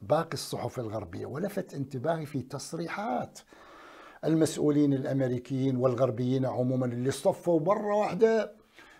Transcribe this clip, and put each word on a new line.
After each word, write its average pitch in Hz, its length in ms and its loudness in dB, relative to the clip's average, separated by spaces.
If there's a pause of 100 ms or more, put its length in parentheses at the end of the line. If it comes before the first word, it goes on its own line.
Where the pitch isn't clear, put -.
باقي 151 320 0
الصحف - 440 -6
الغربية، 104 480 -8
ولفت 175 480 -6
انتباهي 143 520 -4
في 135 160 -6
تصريحات 175 960 -6 (840)
المسؤولين 147 680 4
الأمريكيين 131 840 0
والغربيين 127 720 2
عموما 127 400 0
اللي 123 240 -2
صفوا 175 500 2
مرة 208 340 0
واحدة 214 580 2 (480)